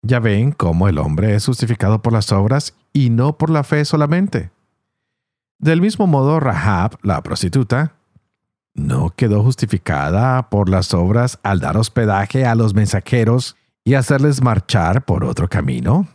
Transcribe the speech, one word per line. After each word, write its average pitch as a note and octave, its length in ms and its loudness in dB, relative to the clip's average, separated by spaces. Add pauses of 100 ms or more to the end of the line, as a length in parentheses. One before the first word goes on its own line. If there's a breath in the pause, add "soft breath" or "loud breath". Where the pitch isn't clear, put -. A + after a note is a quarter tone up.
Ya A#2+ 200 0
ven A2+ 320 2
cómo F2 340 0
el D#2+ 100 2
hombre D#2 380 0
es G#2 100 -2
justificado A2+ 560 0
por A#2 120 0
las G#2+ 180 0
obras A2 420 0 (200)
y C3 160 2
no B2+ 280 0
por D#3+ 120 -2
la D3+ 160 0
fe D3+ 180 0
solamente. D3+ 680 -2 (1080)
Del E3 220 2
mismo G#3+ 260 0
modo, D3 320 2
Rahab, A#2 600 -2
la F2 200 -2
prostituta, A#2+ 760 -2 (760)
¿no E2+ 360 -2
quedó G#2 340 0
justificada A2 1040 0
por G2+ 200 0
las F#2 240 0
obras G#2+ 500 0
al G2 160 0
dar D2+ 160 -4
hospedaje A2 680 0
a A#2 100 2
los A2 180 2
mensajeros A2+ 840 0 (260)
y C3 120 2
hacerles C3+ 460 2
marchar G2 600 2
por E2+ 220 -2
otro - 240 -4
camino? G#2 640 0